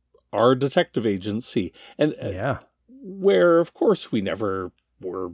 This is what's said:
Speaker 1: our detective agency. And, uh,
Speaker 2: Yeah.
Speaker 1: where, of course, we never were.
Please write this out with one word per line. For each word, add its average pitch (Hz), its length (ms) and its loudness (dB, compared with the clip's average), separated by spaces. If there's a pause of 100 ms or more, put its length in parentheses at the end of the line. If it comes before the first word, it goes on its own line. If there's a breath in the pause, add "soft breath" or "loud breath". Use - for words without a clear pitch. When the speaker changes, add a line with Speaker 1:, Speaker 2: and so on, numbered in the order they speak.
(300)
Speaker 1:
our 113 220 4
detective 131 520 0
agency. 101 680 -2 (240 loud breath)
And, 151 240 0
uh, - 80 -6
Speaker 2:
Yeah. 104 300 -4 (280)
Speaker 1:
where, 190 720 2
of 170 140 -2
course, - 380 0
we 110 100 0
never 95 520 -4 (260)
were. 92 340 -8